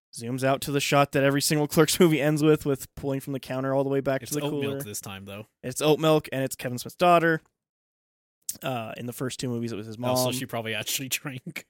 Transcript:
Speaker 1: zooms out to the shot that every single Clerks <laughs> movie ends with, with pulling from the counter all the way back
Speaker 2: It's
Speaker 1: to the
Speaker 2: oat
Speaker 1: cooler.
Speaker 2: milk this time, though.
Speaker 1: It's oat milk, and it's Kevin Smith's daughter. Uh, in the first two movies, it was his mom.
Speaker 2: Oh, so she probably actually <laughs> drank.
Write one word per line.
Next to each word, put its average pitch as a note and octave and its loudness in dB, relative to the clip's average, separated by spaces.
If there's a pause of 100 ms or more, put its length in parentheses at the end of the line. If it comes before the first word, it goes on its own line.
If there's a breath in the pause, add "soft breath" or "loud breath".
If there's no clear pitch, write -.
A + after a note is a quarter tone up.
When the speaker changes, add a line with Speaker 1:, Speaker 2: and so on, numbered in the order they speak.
(160)
Speaker 1:
zooms B2 -4
out C3+ 2
to D3 -6
the C#3 2
shot C#3+ 2
that C#3 2
every C#3 2
single D3+ 2
Clerks - 4
<laughs> - -
movie D#3+ 6
ends D3+ 2
with, D3+ 4
with C#3 -2
pulling C3+ -4
from C#3+ -10
the C3+ -6
counter C3+ -4
all C3+ 2
the C3+ -2
way C#3 2
back C3+ -2
Speaker 2:
It's B2 -10
Speaker 1:
to D3 -2
the D3 -4
Speaker 2:
oat C#3+ -2
Speaker 1:
cooler. C#3+ -2
Speaker 2:
milk C#3 -8
this G#2 -10
time, G2 -12
though. G2+ -12 (140)
Speaker 1:
It's B2+ -8
oat D3+ 4
milk, D#3 2
and C3 -2
it's C3 -4
Kevin B2 -6
Smith's - -12
daughter. E3 4 (1200)
Uh, A#2 -6
in A#2+ -12
the B2 -8
first - -6
two C3 -4
movies, A#2 -4
it - -8
was G#2+ -10
his A2 -14
mom. B2 -2
Speaker 2:
Oh, B2+ 2
so B2+ 0
she B2+ -4
probably A2 -6
actually A2+ -6
<laughs> - -
drank. - -8